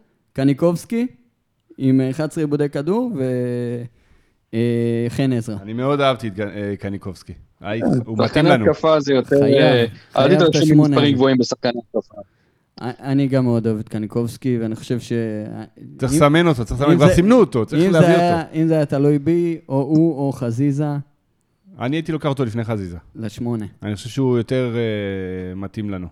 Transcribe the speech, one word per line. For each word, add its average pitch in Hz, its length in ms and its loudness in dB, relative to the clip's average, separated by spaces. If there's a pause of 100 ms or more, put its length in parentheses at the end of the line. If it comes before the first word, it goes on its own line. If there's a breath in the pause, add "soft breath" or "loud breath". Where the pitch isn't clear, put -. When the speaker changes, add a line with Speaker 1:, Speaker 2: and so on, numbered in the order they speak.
(340)
Speaker 1:
קניקובסקי 170 760 0 (680)
עם 131 240 2
אחד 135 280 -2
עשר 160 120 -6
עיבודי 147 280 -2
כדור, 190 460 -4
ו-, 123 680 -4 (680)
אה, 117 560 0
חן 135 240 0
עזרא. 117 280 -4
Speaker 2:
אני 104 120 -12
מאוד 139 280 0
אהבתי 123 260 0
את 101 60 -6
גן-, 101 140 -4
אה, 101 320 -6
קניקובסקי. 98 540 -10 (280)
היי, 107 200 -6 (240)
הוא 113 120 -6
Speaker 3:
שחקן 120 60 0
Speaker 2:
מתאים 151 220 2
לנו. 139 260 4
Speaker 3:
התקפה 156 280 2
זה 139 140 0
יותר, 135 260 2
Speaker 1:
חייב, 139 160 4
Speaker 3:
אה, 131 260 4
אל 117 60 2 (260 loud breath)
Speaker 1:
חייב 135 180 4
את 180 160 6
Speaker 3:
תתרשם 151 160 2
Speaker 1:
השמונה 151 260 6
Speaker 3:
ממספרים 143 140 2
Speaker 1:
הזה. 143 120 4
Speaker 3:
גבוהים 131 220 4
בשחקן 123 320 -2
התקפה. 117 460 -8 (640)
Speaker 1:
א-, 123 100 -8 (100)
אני 139 280 0
גם 131 180 0
מאוד 117 220 0
אוהב 110 120 0
את 104 100 -12
קניקובסקי, 117 720 -4
ואני 110 140 -4
חושב 120 240 -6
ש-, - 120 -12 (880)
Speaker 2:
צריך 131 140 -2
Speaker 1:
אם, 143 60 2
Speaker 2:
לסמן 165 300 6
אותו, 123 180 0
צריך 120 160 -6
לסמן, 147 120 4
Speaker 1:
אם 175 60 4
זה, 143 60 8
Speaker 2:
כבר 185 100 6
סימנו 196 240 6
אותו, 131 260 2
צריך 151 200 0
Speaker 1:
אם 196 60 2
Speaker 2:
להביא 170 160 6
Speaker 1:
זה 170 140 6
היה, 170 200 2
Speaker 2:
אותו. - 120 -12
Speaker 1:
אם 160 140 0
זה 160 60 0
היה 151 120 2
תלוי 143 340 2
בי, 170 380 0 (120)
או 135 120 -2
הוא, 156 360 2 (100)
או 135 40 -2
חזיזה, 135 540 -2 (960)
Speaker 2:
אני 123 160 -4
הייתי 165 160 -6
לוקח 156 180 -4
אותו 135 160 -2
לפני 113 180 -4
חזיזה. 98 340 -6 (180)
Speaker 1:
לשמונה. 113 500 -8 (180)
Speaker 2:
אני 104 120 -4
חושב 113 140 -12
שהוא 127 280 0
יותר, 123 380 -4
אה, 95 800 -6
מתאים 98 340 -10
לנו. 92 220 -8